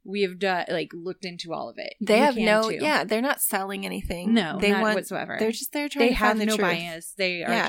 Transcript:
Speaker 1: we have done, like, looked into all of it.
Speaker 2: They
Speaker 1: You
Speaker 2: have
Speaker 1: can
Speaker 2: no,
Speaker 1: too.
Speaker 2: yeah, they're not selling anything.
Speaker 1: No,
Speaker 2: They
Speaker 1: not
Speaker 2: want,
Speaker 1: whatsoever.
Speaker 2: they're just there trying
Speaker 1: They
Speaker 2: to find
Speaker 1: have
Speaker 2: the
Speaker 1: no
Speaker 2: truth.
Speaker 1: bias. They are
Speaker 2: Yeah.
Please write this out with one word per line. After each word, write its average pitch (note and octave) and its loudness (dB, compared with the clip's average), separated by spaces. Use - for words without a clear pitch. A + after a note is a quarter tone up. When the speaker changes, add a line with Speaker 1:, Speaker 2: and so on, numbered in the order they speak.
Speaker 1:
we G3+ -2
have F#3 -2
done, F#3 0
like, D#3 -4
looked F3 -10
into F3 -10
all C#3 -6
of A#2 -16
it. - -10
Speaker 2:
They G#3+ 4
Speaker 1:
You C#4 6
Speaker 2:
have C4+ 4
Speaker 1:
can A3 0
Speaker 2:
no, A3 4
Speaker 1:
too. - -4
Speaker 2:
yeah, C4 2
they're A3 0
not C#4 0
selling G3 -2
anything. F#3 -2
Speaker 1:
No, F#3 0
Speaker 2:
They G3+ 4
Speaker 1:
not G3+ 4
Speaker 2:
want, G#3+ 4
Speaker 1:
whatsoever. - -4
Speaker 2:
they're A3 0
just - -8
there D4 -2
trying C#4+ 2
Speaker 1:
They B3 2
Speaker 2:
to B3+ -2
find G#3+ 4
Speaker 1:
have G#3+ 2
Speaker 2:
the G#3+ 0
Speaker 1:
no A3 2
Speaker 2:
truth. G3+ 2
Speaker 1:
bias. E3+ -4
They F3+ -2
are - -2
Speaker 2:
Yeah. G#3 0